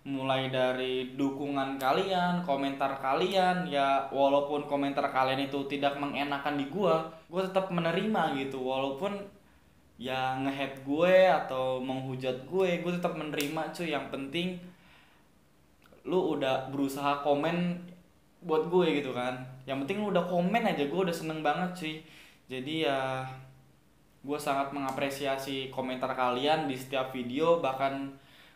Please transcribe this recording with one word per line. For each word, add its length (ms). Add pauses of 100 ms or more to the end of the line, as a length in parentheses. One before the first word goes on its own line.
Mulai 480
dari 640
dukungan 640
kalian, 640
komentar 560
kalian, 720
ya 400
walaupun 560
komentar 480
kalian 320
itu 240
tidak 320
mengenakan 560
di 160
gue, 220 (340)
gue 160
tetap 240
menerima 720
gitu. 240
Walaupun 720 (580)
ya 480
nge-hate 400
gue 400
atau 560
menghujat 720
gue, 320
gue 160
tetap 160
menerima 560
cuy. 240
Yang 160
penting 360 (1600)
lu 320
udah 320
berusaha 560
komen 560 (640)
buat 240
gue 320
gitu 160
kan. 240 (240)
Yang 240
penting 160
lu 80
udah 160
komen 400
aja, 160
gue 160
udah 160
seneng 240
banget 400
cuy. 160 (560)
Jadi 320
ya 400 (1000)
gue 140
sangat 400
mengapresiasi 960
komentar 400
kalian 560
di 80
setiap 400
video. 480
Bahkan 640 (280)